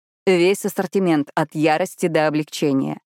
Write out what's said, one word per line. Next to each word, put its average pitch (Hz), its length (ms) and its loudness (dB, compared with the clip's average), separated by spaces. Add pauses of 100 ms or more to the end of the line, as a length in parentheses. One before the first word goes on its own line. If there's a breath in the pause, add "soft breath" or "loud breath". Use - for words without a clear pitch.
(260)
Весь 185 400 2
ассортимент 180 720 -2
от 160 200 -2
ярости 156 520 0
до 156 200 2
облегчения. 151 800 -2